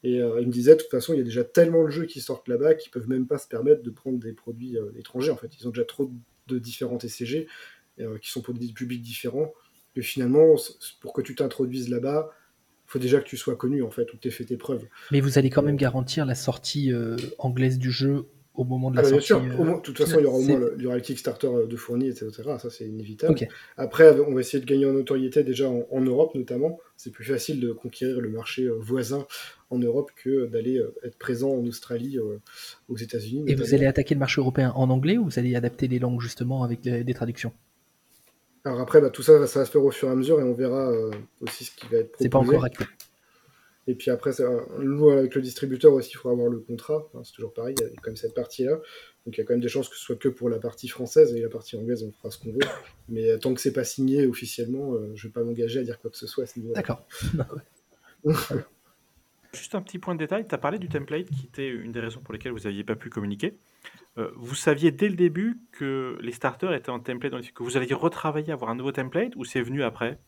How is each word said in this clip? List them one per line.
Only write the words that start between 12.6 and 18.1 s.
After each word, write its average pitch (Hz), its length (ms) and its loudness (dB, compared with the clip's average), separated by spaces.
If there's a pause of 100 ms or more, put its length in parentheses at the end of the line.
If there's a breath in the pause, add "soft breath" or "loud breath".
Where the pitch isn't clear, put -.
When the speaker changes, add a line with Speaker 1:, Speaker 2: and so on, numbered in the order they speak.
Speaker 1:
faut 135 100 -4
déjà 127 200 4
que 139 60 -4
tu - 100 -12
sois 120 220 -4
connu, 131 260 -2
en 110 80 -6
fait, 120 220 -4
ou - 20 -20
que - 60 -20
t'aies 123 100 -4
fait 113 140 -10
tes 123 100 -4
preuves. 117 300 -6 (260 loud breath)
Speaker 2:
Mais 143 80 4
vous 135 180 2
allez 135 120 6
quand 143 120 4
même 143 140 2
Speaker 1:
Euh, - 20 -2
Speaker 2:
garantir 131 480 0
la 127 100 -2
sortie, 135 580 -2
euh, 117 240 -2 (200)
anglaise 127 420 0
du 127 120 0
jeu 135 320 0 (300)